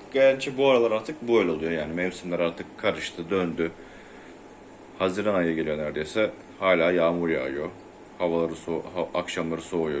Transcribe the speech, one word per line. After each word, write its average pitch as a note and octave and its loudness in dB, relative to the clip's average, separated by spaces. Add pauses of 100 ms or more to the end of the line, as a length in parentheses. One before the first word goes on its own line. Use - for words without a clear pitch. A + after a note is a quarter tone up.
(140)
Gerçi C3+ 4
bu C3+ 6
aralar A#2 6
artık A2 -4
böyle A2+ 4
oluyor. D#2 -2
Yani D#2+ -2
mevsimler F2 -4
artık E2+ -4
karıştı, - -4
döndü. E2+ 0 (1300)
Haziran G2 0
ayı E2+ 2
geliyor D2+ -2
neredeyse. D#2 -2 (280)
Hala F2+ 4
yağmur E2+ 2
yağıyor. C#2+ -2 (480)
Havaları E2+ 0
so-, E2 -6 (140)
ha-, F2 -4
akşamları E2 -4
soğuyor, D#2 -2